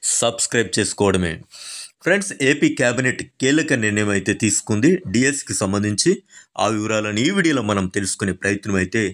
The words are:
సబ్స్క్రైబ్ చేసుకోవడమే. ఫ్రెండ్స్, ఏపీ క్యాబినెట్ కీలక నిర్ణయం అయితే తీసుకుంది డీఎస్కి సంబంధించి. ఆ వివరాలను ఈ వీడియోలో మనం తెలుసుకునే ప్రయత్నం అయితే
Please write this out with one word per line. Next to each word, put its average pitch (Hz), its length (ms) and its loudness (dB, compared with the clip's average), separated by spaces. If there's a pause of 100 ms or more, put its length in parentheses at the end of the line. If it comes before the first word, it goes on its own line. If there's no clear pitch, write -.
(200)
సబ్స్క్రైబ్ 117 580 0
చేసుకోవడమే. 92 560 2 (720)
ఫ్రెండ్స్, 196 280 0 (180)
ఏపీ 151 200 2 (120)
క్యాబినెట్ 123 420 0 (160)
కీలక 151 340 2 (120)
నిర్ణయం 104 320 2
అయితే 98 260 0
తీసుకుంది 110 480 2 (220)
డీఎస్కి 131 480 0
సంబంధించి. 104 520 0 (500)
ఆ 101 120 2
వివరాలను 107 500 -2
ఈ 175 140 2
వీడియోలో 143 320 0
మనం 98 160 0 (100)
తెలుసుకునే 95 460 -4
ప్రయత్నం 101 400 -2
అయితే 110 200 -2 (100)